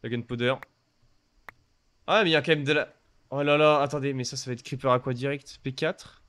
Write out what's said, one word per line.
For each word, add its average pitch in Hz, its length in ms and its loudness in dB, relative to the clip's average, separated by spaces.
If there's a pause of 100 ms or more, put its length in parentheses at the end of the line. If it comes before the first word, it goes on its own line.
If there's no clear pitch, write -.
La 117 80 -8
gunpowder. 120 460 -2 (1500)
Ah, 208 180 4
mais 170 60 2
il - 20 4
y 160 40 4
a 147 60 4
quand 160 100 2
même 147 120 2
de 147 80 0
la... 147 200 0 (380)
Oh 139 120 -4
là 147 140 4
là, 151 240 6
attendez, 139 320 -2
mais 127 120 -4
ça, 135 120 -10
ça 131 140 -10
va - 20 -4
être 120 100 -10
Creeper 131 300 0
Aqua 127 220 0
direct. 139 480 -6
P 135 100 -6
quatre. - 560 -6